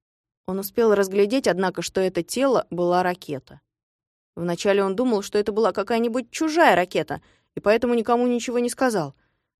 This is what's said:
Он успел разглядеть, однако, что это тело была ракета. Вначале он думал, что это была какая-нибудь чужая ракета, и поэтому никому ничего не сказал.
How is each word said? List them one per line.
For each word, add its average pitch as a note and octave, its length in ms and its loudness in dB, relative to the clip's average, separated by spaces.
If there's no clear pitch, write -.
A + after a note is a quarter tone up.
Он F#3+ 140 -6
успел G#3 340 2
разглядеть, G3+ 540 0
однако, F3+ 340 -2
что - 180 -4
это F#3 220 -2
тело B3 480 -2
была F3 320 0
ракета. D#3 580 -8
Вначале G3 480 0
он F#3+ 100 -2
думал, A3+ 280 0
что - 140 -4
это G#3 140 0
была G3+ 220 2
какая-нибудь A#3 580 -2
чужая D#4 460 4
ракета, E3+ 460 -2
и - 40 -10
поэтому A#3+ 340 2
никому A#3+ 340 0
ничего A#3+ 320 -2
не A#3+ 100 -2
сказал. G3+ 460 -2